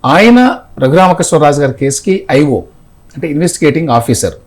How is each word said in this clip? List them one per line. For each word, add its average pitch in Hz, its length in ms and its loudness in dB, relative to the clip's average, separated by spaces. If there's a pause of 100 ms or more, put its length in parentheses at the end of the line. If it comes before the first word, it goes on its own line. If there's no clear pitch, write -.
ఆయన 233 500 4 (240)
రఘురామకృష్ణరాజు 156 800 2
గారి 131 120 -2
కేసుకి 165 580 -4
ఐఓ, 139 280 0 (560)
అంటే 139 120 -8
ఇన్వెస్టిగేటింగ్ 160 640 -2
ఆఫీసర్ - 440 -2 (140)